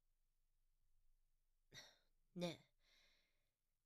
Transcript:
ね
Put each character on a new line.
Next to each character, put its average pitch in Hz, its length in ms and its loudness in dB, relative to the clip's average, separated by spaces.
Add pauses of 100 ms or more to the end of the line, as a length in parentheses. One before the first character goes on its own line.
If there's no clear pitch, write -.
(2250)
ね 170 240 10 (1300)